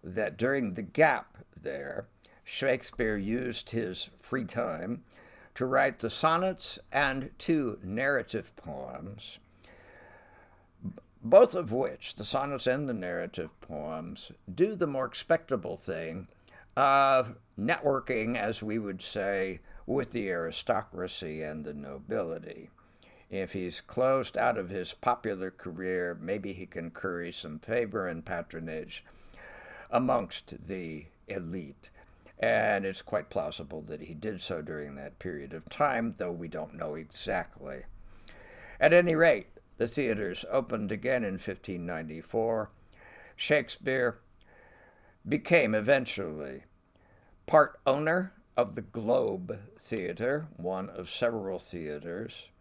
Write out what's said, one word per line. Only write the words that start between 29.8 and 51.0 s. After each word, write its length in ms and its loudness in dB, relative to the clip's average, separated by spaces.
amongst 800 0
the 380 -6
elite. 600 -8
And 460 4
it's 160 -4
quite 280 -2
plausible 540 -4
that 180 -10
he 120 -12
did 280 -6
so 200 -4
during 340 -8
that 240 -12
period 340 -6
of 160 -12
time, 480 0
though 140 -2
we 160 -6
don't 280 -8
know 200 -6
exactly. 880 -6
At 140 8
any 220 8
rate, 320 6
the 100 2
theaters 640 0
opened 400 0
again 320 2
in 160 -2
fifteen 460 -6
ninety-four. 840 -2
Shakespeare 840 2
became 460 4
eventually 880 0
part 400 6
owner 460 2
of 200 2
the 60 -4
Globe 760 0
Theater, 680 -2
one 320 -4
of 200 -10